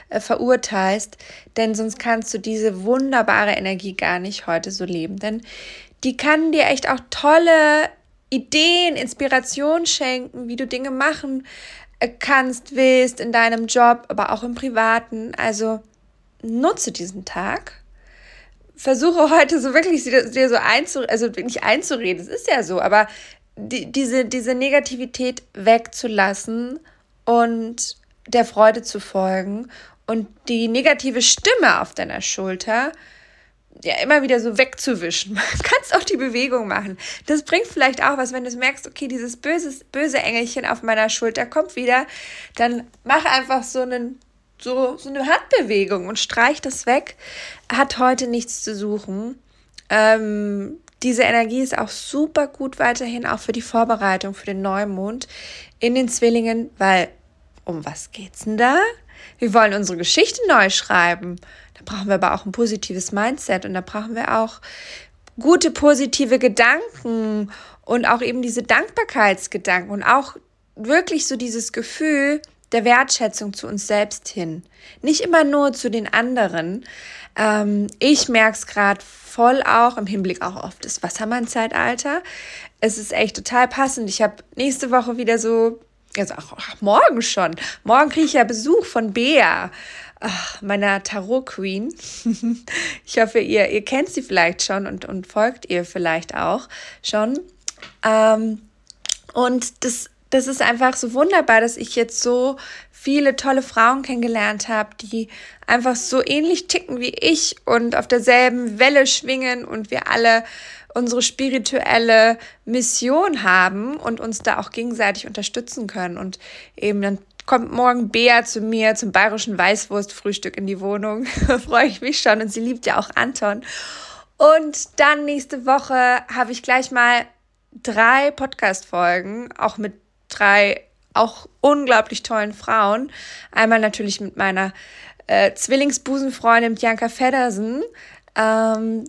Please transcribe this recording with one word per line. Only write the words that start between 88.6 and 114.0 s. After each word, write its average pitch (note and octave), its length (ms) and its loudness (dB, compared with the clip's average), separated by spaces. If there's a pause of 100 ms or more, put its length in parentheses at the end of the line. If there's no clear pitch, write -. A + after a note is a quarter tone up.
von A3+ 280 -2
Bea, A3+ 580 2 (480)
ach, - 440 -10
meiner G3+ 400 0
Tarot-Queen. G#3 920 -6 (300)
<laughs> A#3 400 -2 (400)
Ich - 140 -2
hoffe, A3+ 220 2
ihr, G#3 300 2
ihr G#3 140 -2
kennt C#4 240 -2
sie - 140 -6
vielleicht F3+ 400 0
schon G3 240 -4
und, F#3+ 180 -10
und F#3+ 220 -10
folgt A#3 420 -2
ihr F3 160 -2
vielleicht E3+ 520 -4
auch F3 320 -2 (340)
schon. A3+ 380 -2 (640)
Ähm, A3 580 4 (680)
und B3 520 -2
das, A#3+ 260 -6 (200)
das C4 160 2
ist C4+ 160 -4
einfach B3 320 2
so A#3+ 180 -6
wunderbar, D4 480 4
dass A#3 160 -2
ich - 200 -8
jetzt A#3 260 -2
so B3 340 0 (340)
viele C#4 440 0
tolle C4+ 280 0
Frauen B3+ 400 2
kennengelernt A3+ 640 -2
hab, G#3+ 300 -4
die A3 300 -6 (380)
einfach B3 300 2
so C4 280 0
ähnlich D#4 420 0
ticken C4+ 340 -4
wie B3 140 -6
ich - 500 0
und A#3 320 2
auf - 100 -2
derselben B3 720 4
Welle C#4 280 6
schwingen B3+ 580 -2
und A3 260 -8
wir - 180 -6
alle A#3 360 4 (500)
unsere A#3+ 280 0
spirituelle A#3 1120 2 (280)
Mission B3+ 800 0
haben F#3+ 540 2
und A#3 240 -6